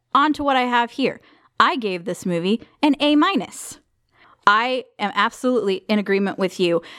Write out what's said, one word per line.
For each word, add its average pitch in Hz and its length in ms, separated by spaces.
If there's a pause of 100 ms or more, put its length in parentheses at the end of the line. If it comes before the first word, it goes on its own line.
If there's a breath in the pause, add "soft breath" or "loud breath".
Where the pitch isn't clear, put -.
(140)
on 285 180
to 294 120
what 277 120
I 254 60
have 240 300
here. 233 280 (400 soft breath)
I 240 160
gave 185 280
this 180 220
movie 180 360 (200 loud breath)
an 277 180
A 294 140
minus. - 640 (680 soft breath)
I 240 380 (140)
am 202 160
absolutely 208 760
in 214 100
agreement 196 400
with 190 200
you 170 240 (160 loud breath)